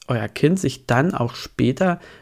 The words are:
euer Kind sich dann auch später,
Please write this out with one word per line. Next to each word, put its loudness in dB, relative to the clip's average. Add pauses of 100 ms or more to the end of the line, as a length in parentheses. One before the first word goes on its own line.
euer -2
Kind 2
sich -4
dann 2
auch -2
später, -2 (220)